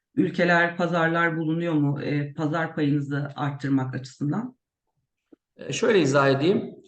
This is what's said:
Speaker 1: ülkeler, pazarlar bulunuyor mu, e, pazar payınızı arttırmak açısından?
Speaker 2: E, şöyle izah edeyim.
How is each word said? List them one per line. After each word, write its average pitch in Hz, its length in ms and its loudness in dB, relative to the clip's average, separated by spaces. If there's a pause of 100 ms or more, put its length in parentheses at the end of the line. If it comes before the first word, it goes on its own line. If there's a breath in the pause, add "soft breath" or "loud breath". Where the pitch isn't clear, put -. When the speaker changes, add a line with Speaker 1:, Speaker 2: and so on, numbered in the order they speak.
(140)
Speaker 1:
ülkeler, 175 600 2
pazarlar 165 600 0
bulunuyor 165 360 -2
mu, 143 280 0
e, 147 320 -4
pazar 160 400 -4
payınızı 143 600 0
arttırmak 135 580 -2
açısından? 170 600 -6 (1000)
Speaker 2:
E, - 160 -10
şöyle 220 280 4
izah 139 280 4
edeyim. 156 480 2 (120)